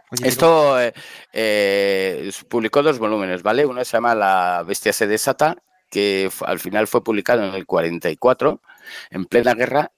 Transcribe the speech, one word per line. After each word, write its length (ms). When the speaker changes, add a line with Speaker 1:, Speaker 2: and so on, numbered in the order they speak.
Speaker 1:
qué 60
Speaker 2:
Esto, 500
eh, 140
eh, 960
s-, 160
publicó 380
dos 160
volúmenes, 440
¿vale? 220
Uno 220
se 100
llama 180
La 520
bestia 260
se 140
desata, 500
que 420
fu-, 140
al 140
final 300
fue 140
publicado 400
en 120
el 100
cuarenta 460
y 60
cuatro, 440
en 160
plena 300
guerra, 440